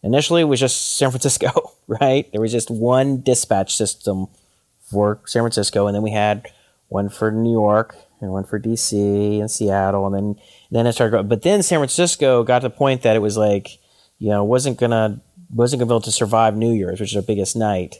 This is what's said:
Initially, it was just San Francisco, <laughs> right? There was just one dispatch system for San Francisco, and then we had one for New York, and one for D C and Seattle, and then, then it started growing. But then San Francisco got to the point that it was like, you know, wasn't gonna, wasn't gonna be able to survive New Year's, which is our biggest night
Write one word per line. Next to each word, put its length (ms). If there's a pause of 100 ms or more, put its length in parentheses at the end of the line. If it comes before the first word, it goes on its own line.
Initially, 400
it 40
was 160
just 360
San 140
Francisco, 680
<laughs> 80
right? 440
There 100
was 120
just 180
one 500
dispatch 540
system 520 (540)
for 440
San 180
Francisco, 440
and 80
then 80
we 80
had 360 (400)
one 220
for 220
New 200
York, 440 (260)
and 100
one 140
for 140
D 180
C 640
and 100
Seattle, 540
and 100
then, 200 (360)
then 160
it 60
started 180
growing. 160
But 140
then 220
San 160
Francisco 640
got 160
to 100
the 60
point 260
that 160
it 20
was 160
like, 440 (400)
you 100
know, 160
wasn't 320
gonna, 420 (340)
wasn't 280
gonna 80
be 40
able 80
to 100
survive 440
New 160
Year's, 300
which 100
is 60
our 40
biggest 360
night 420